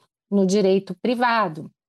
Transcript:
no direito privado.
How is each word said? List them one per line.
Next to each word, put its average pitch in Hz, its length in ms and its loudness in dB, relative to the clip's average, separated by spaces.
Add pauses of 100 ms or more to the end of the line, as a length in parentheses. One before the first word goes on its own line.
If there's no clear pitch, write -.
(300)
no 196 160 2
direito 190 560 0
privado. 220 720 -2 (180)